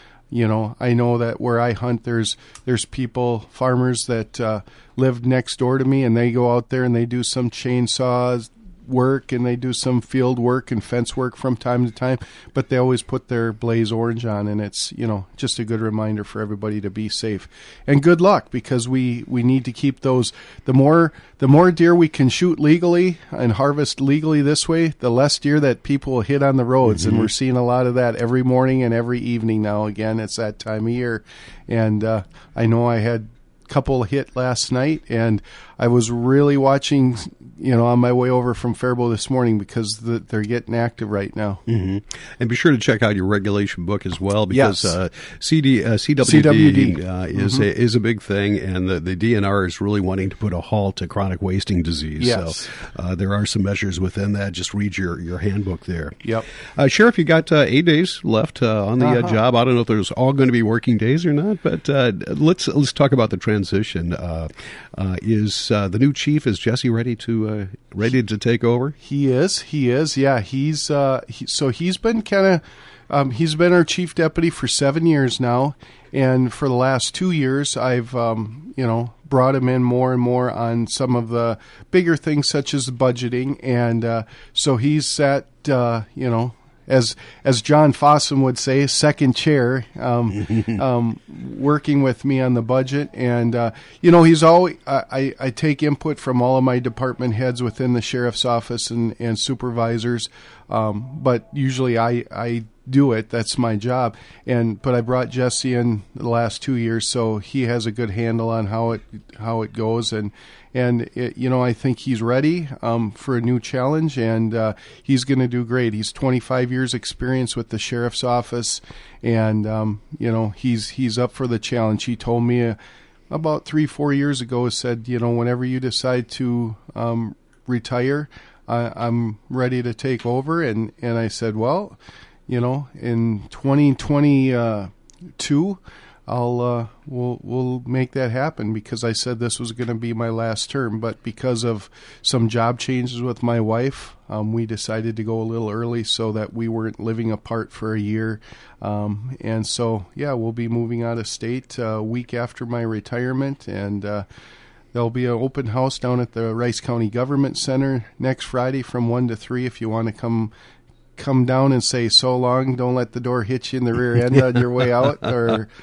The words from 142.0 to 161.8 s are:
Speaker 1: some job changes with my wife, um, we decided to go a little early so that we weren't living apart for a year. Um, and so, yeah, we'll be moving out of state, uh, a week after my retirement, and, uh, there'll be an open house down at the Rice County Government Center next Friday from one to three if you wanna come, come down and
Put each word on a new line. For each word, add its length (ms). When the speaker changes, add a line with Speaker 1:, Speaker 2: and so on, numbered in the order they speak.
Speaker 1:
some 280
job 300
changes 420
with 200
my 180
wife, 560
um, 240
we 140
decided 500
to 60
go 180
a 20
little 280
early 320
so 300
that 200
we 140
weren't 320
living 320
apart 400
for 240
a 40
year. 400
Um, 600
and 240
so, 400
yeah, 180
we'll 180
be 160
moving 340
out 160
of 100
state, 520
uh, 40
a 60
week 300
after 320
my 160
retirement, 880
and, 380
uh, 180
there'll 160
be 160
an 60
open 360
house 320
down 200
at 140
the 220
Rice 240
County 300
Government 480
Center 480
next 260
Friday 380
from 260
one 180
to 80
three 300
if 160
you 80
wanna 220
come, 400
come 300
down 280
and 100